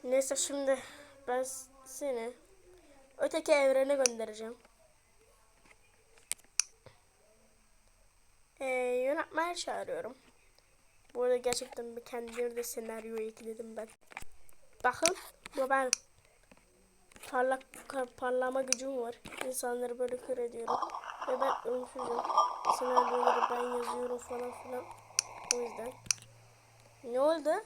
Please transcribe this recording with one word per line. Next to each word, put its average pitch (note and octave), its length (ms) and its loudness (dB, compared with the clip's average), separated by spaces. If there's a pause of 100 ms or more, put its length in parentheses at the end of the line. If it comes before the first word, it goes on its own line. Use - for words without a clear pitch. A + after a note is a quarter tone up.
Neyse, C4+ 320 4
şimdi C#4 420 2 (500)
ben B3+ 140 2
s-, - 280 -8 (140)
seni B3 480 -4 (840)
öteki D#4 340 4
evrene C4+ 420 8
göndereceğim. A3 640 0 (4000)
Ee, C4+ 60 -4 (380)
yönetmen D#4+ 500 0
çağırıyorum. G3+ 600 -6 (1000)
Bu B3 80 0
arada B3 140 6
gerçekten A#3+ 600 -2
bir A#3+ 80 -12
kendime A#3 520 -4
de A#3+ 60 -4
senaryo A3+ 540 -6
ekledim A3 600 -8
ben. A3 120 -8 (960)
Bakın, D#4+ 320 4 (400)
bu C4+ 140 0
ben. C4 200 4 (1400)
Parlak, C4 320 4 (260)
ka-, C4 180 -2
parlama B3+ 560 0
gücüm C4 360 -2
var. A#3+ 160 -4 (320)
İnsanları B3 520 -2
böyle B3 180 -2
kör B3+ 220 -4
ediyorum. A#3 360 -4 (540)
Ve B3+ 120 0
ben C4+ 120 4 (120)
ölümsüzüm. B3 520 -4 (600)
Senaryoları B3 640 4 (100)
ben B3 280 -2
yazıyorum B3 400 -2
falan B3 340 -6 (100)
filan. B3+ 220 -8 (680)
O - 20 2
yüzden. A#3 360 -4 (1120)
Ne B3 160 0
oldu? D4+ 300 2 (160)